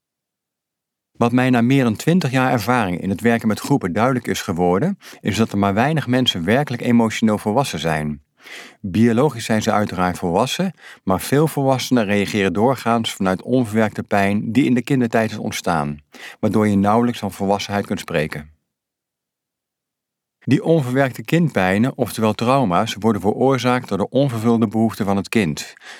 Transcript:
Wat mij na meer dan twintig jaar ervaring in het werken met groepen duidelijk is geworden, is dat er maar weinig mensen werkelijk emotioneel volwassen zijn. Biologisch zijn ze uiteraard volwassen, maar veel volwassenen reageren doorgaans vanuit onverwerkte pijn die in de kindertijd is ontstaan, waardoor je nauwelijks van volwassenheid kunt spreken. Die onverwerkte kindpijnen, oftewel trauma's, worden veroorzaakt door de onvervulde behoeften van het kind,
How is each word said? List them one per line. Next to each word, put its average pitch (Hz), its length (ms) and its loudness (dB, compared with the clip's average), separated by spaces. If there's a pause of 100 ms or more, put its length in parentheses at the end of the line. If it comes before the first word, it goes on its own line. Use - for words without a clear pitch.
(1120)
Wat 117 200 0
mij 127 180 2
na 123 120 2
meer 131 220 2
dan 110 120 2
twintig 160 360 0
jaar 131 200 2
ervaring 110 500 0
in 92 80 -4
het 98 120 -2
werken 113 260 2
met 104 120 0
groepen 107 340 -2
duidelijk 123 340 0
is - 140 -4
geworden, 92 560 0 (220)
is 101 180 -2
dat 113 140 0
er 104 60 -2
maar 101 160 2
weinig 135 340 0
mensen 123 360 0
werkelijk 120 400 0
emotioneel 113 540 2
volwassen 107 420 -2
zijn. 76 440 -4 (560)
Biologisch 113 680 2
zijn 110 160 0
ze 107 100 0
uiteraard 92 460 -2
volwassen, 120 560 -2 (300)
maar 95 180 0
veel 151 260 2
volwassenen 131 580 0
reageren 98 480 0
doorgaans 117 600 0
vanuit 95 280 -2
onverwerkte 110 640 0
pijn 104 480 0
die 131 140 2
in 135 80 2
de 120 100 2
kindertijd 117 480 0
is 107 60 -10
ontstaan, 80 600 -4 (420)
waardoor 107 280 2
je 104 80 2
nauwelijks 113 440 2
van 101 120 -6
volwassenheid 101 540 -2
kunt 101 140 -6
spreken. 76 600 -6 (1800)
Die - 240 0
onverwerkte 135 600 0
kindpijnen, 113 760 2
oftewel 110 360 0
trauma's, 113 680 2
worden 104 220 0
veroorzaakt 123 680 0
door 101 100 -4
de 101 120 -2
onvervulde 117 580 0
behoeften 110 380 -2
van 98 120 0
het 95 120 -6
kind, 80 440 -2 (260)